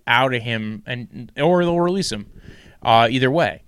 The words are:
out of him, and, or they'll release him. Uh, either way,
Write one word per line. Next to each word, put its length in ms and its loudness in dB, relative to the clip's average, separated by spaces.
out 260 4
of 100 -4
him, 420 -6
and, 520 -12
or 280 2
they'll 160 0
release 280 -2
him. 180 -10
Uh, 300 4
either 180 2
way, 380 -2